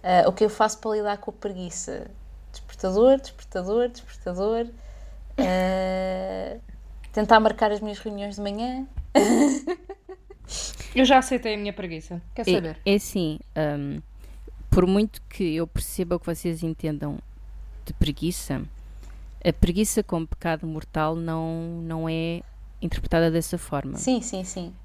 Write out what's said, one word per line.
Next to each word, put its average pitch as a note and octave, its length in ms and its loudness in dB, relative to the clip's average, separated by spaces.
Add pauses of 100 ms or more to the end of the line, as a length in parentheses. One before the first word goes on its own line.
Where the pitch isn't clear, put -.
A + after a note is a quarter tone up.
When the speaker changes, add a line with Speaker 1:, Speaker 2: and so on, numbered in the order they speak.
Speaker 1:
Ah, F3+ 260 8
o F#3+ 40 4
que G3+ 120 4
eu G#3 60 4
faço G#3+ 280 2
para G#3+ 140 -2
lidar G#3 260 0
com G#3 120 -10
a - 40 -18
preguiça? F#3 760 -8 (420)
Despertador, A3+ 680 4
despertador, A3 720 -2
despertador. A3 760 -4 (720)
Ah, F#3+ 1200 0 (560)
tentar G#3+ 280 8
marcar A3 300 4
as G#3 100 0
minhas G#3 180 -6
reuniões G3+ 380 -8
de G3+ 60 -10
manhã. A#3+ 440 -4 (280)
<laughs> C4+ 680 4 (1120)
Speaker 2:
Eu C4 100 6
já C4 140 8
aceitei A#3+ 360 0
a - 40 -4
minha G3+ 140 -4
preguiça. E3+ 480 -8 (140)
Quer A#3 140 -4
Speaker 3:
É, F#3 60 6
Speaker 2:
saber? E3 300 0
Speaker 3:
é G3 100 6
assim, E3 440 0 (180)
hum, D3 460 -2 (680)
por F3+ 180 8
muito G#3 420 2
que E3+ 260 -2
eu E3 120 0
perceba - 500 -4
o E3+ 40 -4
que - 60 -10
vocês E3 380 -4
entendam D3+ 540 -4 (680)
de - 60 -10
preguiça, - 680 0 (840)
a E3+ 80 4
preguiça G3+ 500 4
como E3 240 -2
pecado E3 400 -2
mortal D#3 480 -2
não, E3 680 -2
não D#3+ 260 -2
é E3 340 -2 (400)
interpretada E3 480 4
dessa E3 260 0
forma. C#3 420 -6
Speaker 1:
Sim, B3+ 220 2
sim, F#3 220 -6
sim. F#3 320 -10 (100)